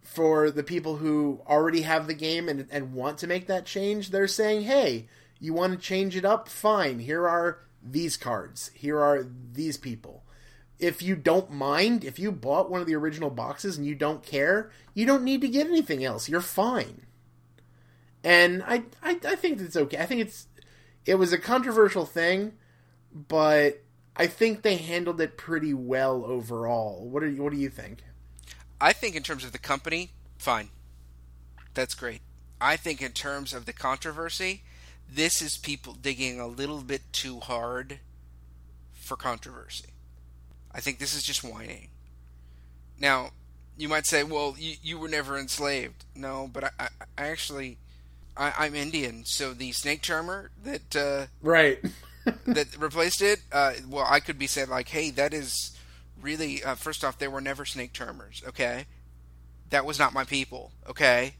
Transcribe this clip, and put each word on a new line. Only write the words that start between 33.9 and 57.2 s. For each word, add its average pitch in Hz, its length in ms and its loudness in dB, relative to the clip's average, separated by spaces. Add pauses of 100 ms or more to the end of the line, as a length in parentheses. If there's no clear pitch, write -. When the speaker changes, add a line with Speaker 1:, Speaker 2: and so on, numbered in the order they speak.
Speaker 2:
this 151 300 0
is 156 160 -6
people 131 380 -10
digging 127 460 -4
a 120 60 -6
little 139 360 -6
bit 131 180 -6 (120)
too 127 280 -6
hard 127 600 -6 (920)
for - 240 -10
controversy. 123 720 -10 (840)
I 123 80 -10
think 131 180 -6
this 143 160 -6
is 143 80 -6
just 139 200 -4
whining. 110 460 -14 (1080)
Now, 135 320 2 (460)
you 151 120 -8
might 156 180 0
say, 151 180 2
"Well, 147 340 -2
you, 160 240 -10
you 160 160 -8
were 160 100 -8
never 139 300 -4
enslaved." 139 640 -4 (100)
No, 135 380 -8
but 135 120 -8
I, 135 140 -2
I, 127 100 -4 (300)
I 143 100 -6
actually, 139 500 -8 (580)
I, 143 200 0
I'm 151 180 0
Indian, 143 500 -4
so 135 280 -4
the 123 200 -8
snake 147 300 -2
charmer 175 480 -4 (120)
that, 269 340 -8
uh, 143 300 0 (160)
Speaker 1:
Right. 151 380 4 (340)
<laughs> - 320 -4
Speaker 2:
that 151 220 0 (100)
replaced 160 440 0
it, 208 180 4 (100)
uh, 139 220 2 (160)
well, 135 200 -2
I 143 120 8
could 143 180 -8
be 139 80 -4
said, 135 220 -2
like, 127 200 -2
"Hey, 156 220 -2
that 143 240 0
is - 420 -6 (440)
really, 143 420 -4
uh, 131 140 -2
first - 280 -8
off, 131 140 -4
there 143 120 -4